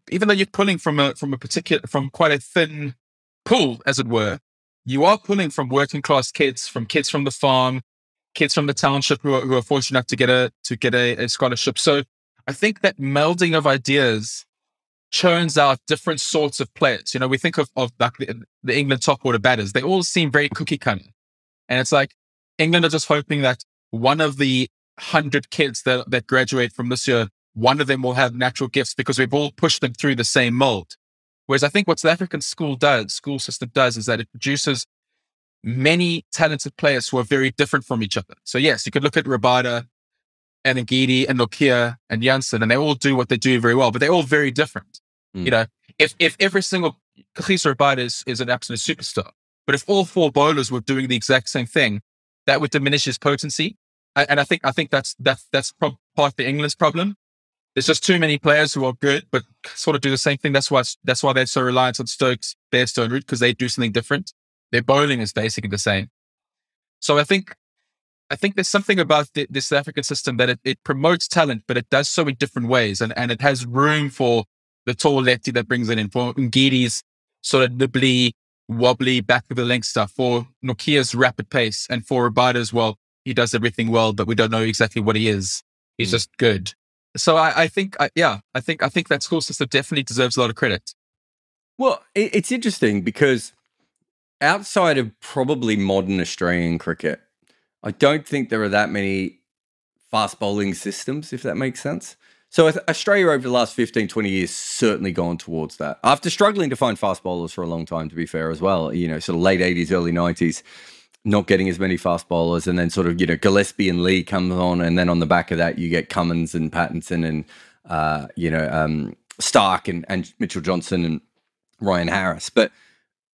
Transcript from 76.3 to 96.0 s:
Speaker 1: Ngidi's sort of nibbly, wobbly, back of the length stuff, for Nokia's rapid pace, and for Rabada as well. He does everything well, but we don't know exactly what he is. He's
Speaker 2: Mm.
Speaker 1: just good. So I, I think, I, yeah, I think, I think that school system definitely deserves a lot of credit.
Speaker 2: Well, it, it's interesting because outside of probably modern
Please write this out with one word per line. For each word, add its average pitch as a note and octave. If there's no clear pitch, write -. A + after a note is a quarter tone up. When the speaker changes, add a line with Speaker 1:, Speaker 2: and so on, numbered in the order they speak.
Speaker 1:
Ngidi's B2+
sort C3
of B2
nibbly, B2
wobbly, B2
back B2
of B2
the A#2+
length B2
stuff, G#2+
for B2
Nokia's B2+
rapid A#2+
pace, A2+
and A#2+
for B2
Rabada B2
as A#2
well. A2+
He C3
does A#2+
everything A2+
well, A2+
but G2+
we A2+
don't A2
know A2+
exactly A2+
what A2
he A2
is. F#2+
He's A2
Speaker 2:
Mm. F#2
Speaker 1:
just -
good. G2+
So D#3+
I, D#3
I D#3+
think, G3
I, C3
yeah, C#3
I C3
think, D#3+
I C#3
think F3
that E3
school E3
system -
definitely C#3
deserves B2
a C3
lot A#2
of A2+
credit. -
Speaker 2:
Well, C4
it, G#3
it's G#3
interesting F#3+
because A#2+
outside F3
of A2+
probably B2+
modern G2